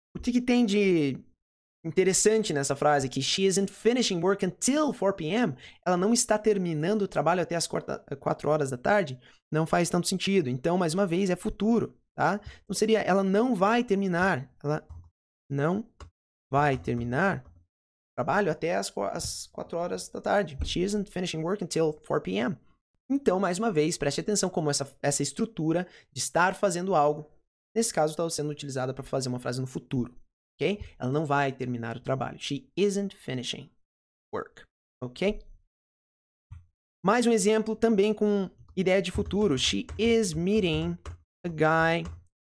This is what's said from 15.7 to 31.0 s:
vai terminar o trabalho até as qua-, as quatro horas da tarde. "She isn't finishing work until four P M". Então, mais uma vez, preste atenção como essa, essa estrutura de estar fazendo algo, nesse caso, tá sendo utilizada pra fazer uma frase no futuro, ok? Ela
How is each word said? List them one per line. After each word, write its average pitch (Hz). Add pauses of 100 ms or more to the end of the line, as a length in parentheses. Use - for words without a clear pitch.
vai 139
terminar 123
o -
trabalho 170
até 165
as 196
qua-, -
as -
quatro -
horas 180
da -
tarde. 185
"She -
isn't 202
finishing 175
work 185
until 160 (100)
four -
P 185
M". 214 (520)
Então, 262
mais 185
uma 233
vez, 156
preste 143
atenção 202
como 165
essa, 139
essa 139
estrutura 165 (240)
de 131
estar 180
fazendo 185
algo, 151 (460)
nesse 226
caso, 156
tá 170
sendo 151
utilizada 135
pra 131
fazer 131
uma 123
frase 127
no 131
futuro, - (400)
ok? 196 (140)
Ela 127